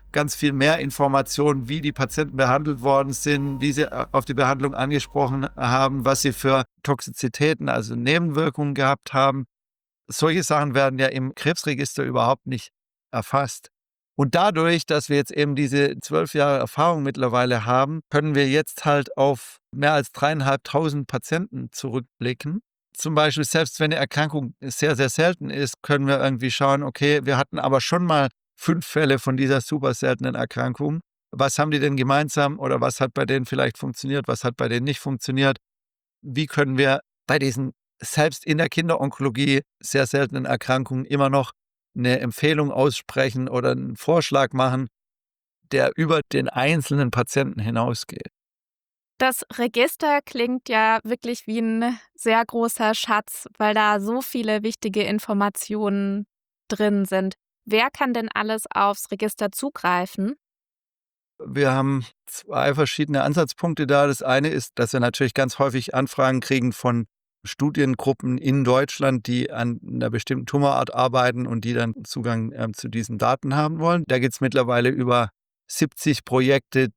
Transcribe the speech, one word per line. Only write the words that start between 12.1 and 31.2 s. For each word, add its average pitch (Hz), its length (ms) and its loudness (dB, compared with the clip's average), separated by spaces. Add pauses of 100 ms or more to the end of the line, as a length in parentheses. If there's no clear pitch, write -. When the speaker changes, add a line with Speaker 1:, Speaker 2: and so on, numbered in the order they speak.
Speaker 1:
nicht 127 260 -8 (380)
erfasst. 131 580 -2 (500)
Und 139 160 2
dadurch, 170 500 4
dass 151 240 0
wir 143 80 2
jetzt 143 160 0
eben 147 240 0
diese 143 440 2
zwölf 156 340 -2
Jahre 143 240 2
Erfahrung 151 440 0
mittlerweile 123 600 0
haben, 135 460 0
können 151 240 2
wir 139 160 4
jetzt 151 340 -2
halt 143 320 2
auf 139 400 2 (180)
mehr 143 200 2
als 143 180 0
dreieinhalbtausend 143 920 0
Patienten 135 640 -6
zurückblicken. 135 880 -6 (340)
Zum 165 200 -4
Beispiel, 151 300 4
selbst 160 360 0
wenn 151 100 2
eine 156 100 -2
Erkrankung 147 600 -2
sehr, 135 360 0
sehr 135 120 2
selten 165 400 0
ist, 139 320 -4
können 139 260 0
wir 139 140 2
irgendwie 131 300 0
schauen, 139 320 2
okay, 143 420 0
wir 131 140 2
hatten 139 200 -2
aber 135 220 2
schon 175 240 0
mal 147 240 2 (320)
fünf 165 240 0
Fälle 139 340 2
von 131 200 -2
dieser 135 240 2
super 135 320 -2
seltenen 127 400 -2
Erkrankung. 127 640 -4 (300)